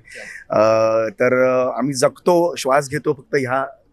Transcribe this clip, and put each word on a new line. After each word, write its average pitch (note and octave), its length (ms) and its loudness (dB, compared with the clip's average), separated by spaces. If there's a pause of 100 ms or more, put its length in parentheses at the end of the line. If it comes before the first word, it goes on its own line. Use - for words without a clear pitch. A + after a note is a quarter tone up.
(500)
अ, - 80 0 (500)
तर, B2+ 400 0
अ, B2+ 300 0
आम्ही C3+ 160 -4
जगतो, E3 600 0
श्वास C3+ 360 0
घेतो D3 220 -4
फक्त C#3+ 240 -6
ह्या C3 300 -2 (260)